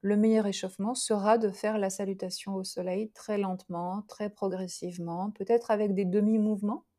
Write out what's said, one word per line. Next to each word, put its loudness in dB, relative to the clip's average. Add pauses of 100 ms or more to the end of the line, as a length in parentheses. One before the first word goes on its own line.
le 2
meilleur 6
échauffement -4
sera 4
de 2
faire -2
la 0
salutation -6
au -4
soleil -4
très -6
lentement, -4
très -6
progressivement, -6
peut-être 2
avec 2
des 0
demi-mouvements 2 (120)